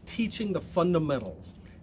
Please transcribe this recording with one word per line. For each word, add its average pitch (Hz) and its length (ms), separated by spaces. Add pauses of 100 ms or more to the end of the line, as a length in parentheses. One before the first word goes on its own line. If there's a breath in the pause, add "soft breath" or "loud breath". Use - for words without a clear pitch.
teaching 214 440
the 170 80
fundamentals. 151 920 (300 loud breath)